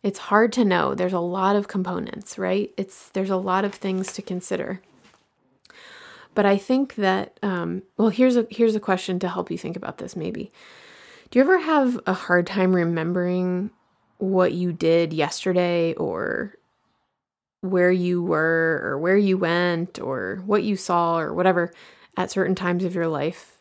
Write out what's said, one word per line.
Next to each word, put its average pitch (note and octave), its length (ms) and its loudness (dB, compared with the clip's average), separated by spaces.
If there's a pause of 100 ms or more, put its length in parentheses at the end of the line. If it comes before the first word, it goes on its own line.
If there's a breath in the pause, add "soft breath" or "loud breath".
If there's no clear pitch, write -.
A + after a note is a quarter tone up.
It's G3 160 -2
hard G#3+ 320 4
to B3 120 2
know. E3 300 2
There's F3+ 180 -2
a F3+ 60 -2
lot F#3 380 0
of G3+ 100 0
components, F#3 720 -6
right? F#3+ 380 -2
It's, - 320 -10
there's F#3+ 200 -4
a F#3+ 80 0
lot F#3+ 280 0
of G3+ 100 -4
things F#3+ 380 -4
to - 100 -10
consider. F#3 580 -6 (1500 loud breath)
But G3+ 140 2
I G3+ 120 4
think C4 360 -2
that, F#3+ 480 -2
um, F3+ 400 -4 (140)
well, A3 140 4
here's B3+ 260 4
a, A3+ 160 2
here's A3+ 240 2
a G#3 40 -2
question F#3 380 -2
to F#3 100 -2
help F3 220 -6
you F3 80 -6
think E3 180 -8
about - 220 -10
this, - 160 -12
maybe. - 380 -8 (760 loud breath)
Do B3 120 2
you C4+ 40 6
ever F#4 140 6
have C#4+ 480 4
a F#3 80 2
hard F3 320 2
time F#3 300 2
remembering F3+ 960 0 (480)
what F#3 340 2
you F3 200 -2
did E3 400 2
yesterday, E3+ 840 0
or - 600 -4 (1080)
where F3+ 280 4
you F3+ 320 2
were, E3 640 2
or C3+ 120 -4
where F3+ 220 2
you F#3+ 180 4
went, F3 640 0
or C3 480 -6
what G#3 160 0
you G#3 140 -2
saw, E3+ 420 0
or D#3+ 160 -4
whatever, F3 380 2 (440 loud breath)
at - 140 -2
certain F#3+ 240 0
times F3+ 300 -2
of F3+ 100 -4
your E3+ 140 -2
life? D#3 520 -6